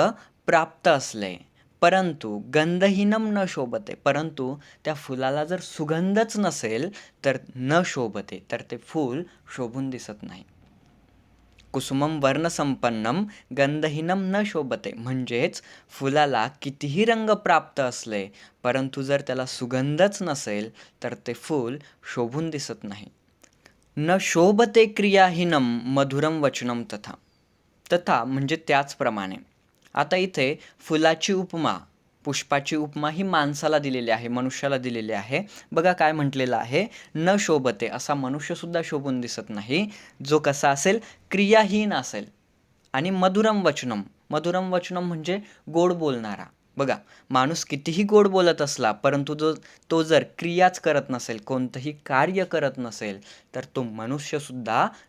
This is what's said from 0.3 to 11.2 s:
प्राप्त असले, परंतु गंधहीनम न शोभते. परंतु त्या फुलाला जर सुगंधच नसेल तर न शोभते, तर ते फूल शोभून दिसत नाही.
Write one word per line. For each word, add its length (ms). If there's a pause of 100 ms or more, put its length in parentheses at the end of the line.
प्राप्त 420
असले, 480 (440)
परंतु 640 (120)
गंधहीनम 840
न 100
शोभते. 460
परंतु 640 (280)
त्या 100
फुलाला 500
जर 160
सुगंधच 760
नसेल 520 (340)
तर 120 (200)
न 280
शोभते, 680
तर 180
ते 60
फूल 460 (340)
शोभून 340
दिसत 320
नाही. 220 (1300)